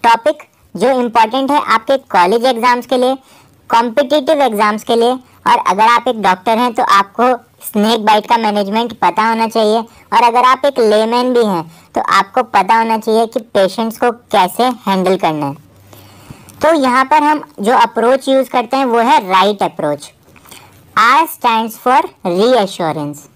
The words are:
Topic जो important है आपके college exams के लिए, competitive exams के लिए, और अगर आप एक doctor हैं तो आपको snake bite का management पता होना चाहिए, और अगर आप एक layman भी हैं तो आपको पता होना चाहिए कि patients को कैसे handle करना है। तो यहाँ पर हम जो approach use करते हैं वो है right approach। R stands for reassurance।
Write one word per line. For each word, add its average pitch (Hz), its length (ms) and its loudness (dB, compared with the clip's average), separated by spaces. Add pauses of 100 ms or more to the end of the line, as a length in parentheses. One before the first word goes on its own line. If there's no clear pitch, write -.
Topic 233 400 0 (320)
जो 202 160 0 (100)
important 240 500 0
है 294 100 2 (140)
आपके 247 220 0 (140)
college 202 340 2
exams 240 420 0
के 262 100 -2
लिए, 247 180 0 (560)
competitive 269 720 0
exams 214 420 -2
के 240 120 -2
लिए, 233 140 2
और - 480 -2 (100)
अगर 190 140 0
आप 240 260 2
एक 226 140 -4
doctor 185 360 0
हैं 247 160 -2
तो 247 80 -2
आपको 214 500 0 (340)
snake 220 380 -2
bite 214 240 2
का 240 80 2
management 214 640 -4
पता 202 280 0
होना 226 200 -2
चाहिए, 220 300 0
और 226 460 -4
अगर 240 200 2
आप 262 220 2
एक 269 120 -2
layman 226 560 2
भी 240 120 2
हैं 180 160 -2 (320)
तो - 60 -2 (120)
आपको 196 300 0
पता 202 360 0
होना 226 200 0
चाहिए 220 280 0
कि 226 140 -6 (140)
patients 220 440 -2
को 240 120 0
कैसे 208 540 -2 (220)
handle 190 300 0
करना 156 300 -2
है। 139 80 -6 (1080)
तो 311 120 2
यहाँ 262 300 0
पर 302 180 2
हम 302 200 0 (180)
जो 214 160 0
approach 233 520 0
use 262 220 0
करते 247 260 -4
हैं 269 80 0
वो 233 160 0
है 254 180 2 (100)
right 196 340 2
approach। 156 500 -6 (880)
R 285 320 4
stands 226 500 -2
for 254 180 2 (240)
reassurance। 180 960 -2 (140)